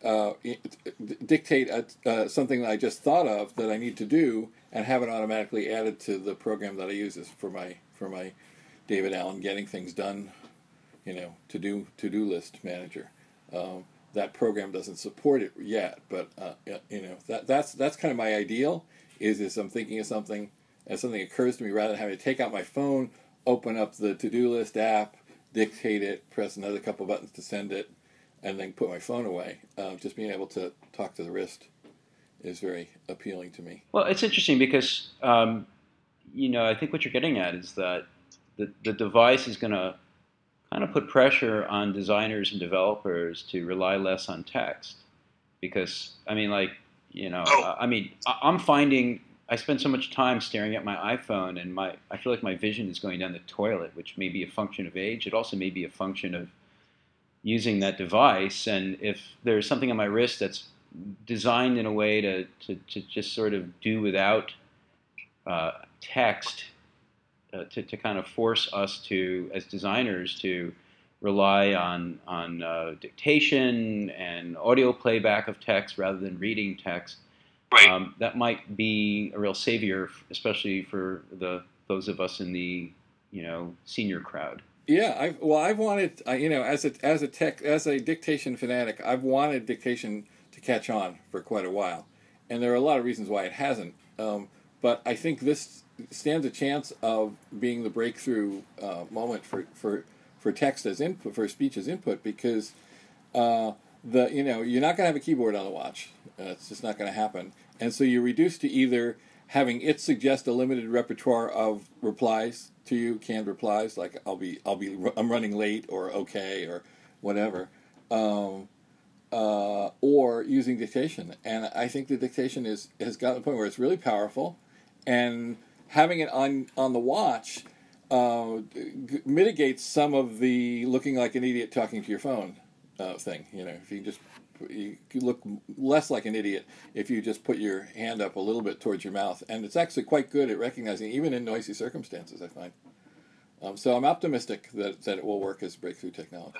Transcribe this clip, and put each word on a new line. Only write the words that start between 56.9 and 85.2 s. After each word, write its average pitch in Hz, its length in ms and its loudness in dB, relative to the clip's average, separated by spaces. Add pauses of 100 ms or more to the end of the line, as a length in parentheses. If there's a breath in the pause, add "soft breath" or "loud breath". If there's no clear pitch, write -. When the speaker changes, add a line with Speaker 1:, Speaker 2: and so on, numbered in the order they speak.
Speaker 2:
using 107 360 2
that 95 180 2
device. 98 720 4
And 95 320 -2
if 104 220 -4 (240)
there's 107 200 4
something 127 240 0
on 113 60 0
my 107 80 0
wrist 110 360 2
that's - 260 -4 (600)
designed 120 520 2
in 110 80 0
a 107 80 -2
way 107 260 2
to, 92 260 0 (200)
to, 98 100 -6
to - 260 -12
just - 320 -6
sort 107 200 0
of 87 260 -6
do 110 220 0
without, 101 520 2 (920)
uh, 82 260 -2 (300)
text, - 640 0 (880)
uh, 90 160 -8
to, - 140 -6
to - 120 -12
kind 101 240 -4
of 92 80 -6
force 113 460 2
us 98 320 -2
to, 92 480 -2
as 92 100 -6
designers, 98 760 -2
to 90 340 -4 (480 soft breath)
rely 101 520 6
on, 87 540 -2
on, 85 340 -6
uh, 82 380 -4
dictation 120 1080 2
and 87 480 -8
audio 123 340 6
playback 110 560 2
of 107 140 -6
text 98 360 0
rather 95 200 0
than 92 200 -6
reading 101 380 -2
text, 90 400 -8 (540 soft breath)
Speaker 3:
Right. 107 200 12
Speaker 2:
um, 92 300 0
that 113 180 0
might 113 400 0
be 104 580 2
a 104 40 -4
real 101 140 0
savior, 98 520 0
f-, - 260 -14
especially 101 520 -2
for 92 400 -6 (100)
the, 90 300 -6 (260)
those 95 180 -2
of 92 140 -4
us - 180 -4
in 90 140 -6
the, 90 360 -4 (420)
you 90 120 -10
know, 85 400 -8
senior 98 380 -4
crowd. - 400 -10 (260)
Speaker 1:
Yeah, 180 320 4
I've, 160 220 -2